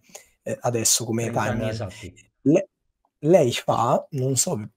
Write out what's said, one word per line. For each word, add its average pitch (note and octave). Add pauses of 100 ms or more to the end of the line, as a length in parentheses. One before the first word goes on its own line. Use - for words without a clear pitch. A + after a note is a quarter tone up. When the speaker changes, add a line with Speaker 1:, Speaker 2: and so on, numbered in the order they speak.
(440)
Speaker 1:
eh, A2
adesso, A#2
come A#2
Speaker 2:
Trenta A2+
anni G#2+
Speaker 1:
timeline. A2
Speaker 2:
esatti. A2 (280)
Speaker 1:
Le-, D3+ (500)
lei D3
fa, B2
non C3+
so, A2+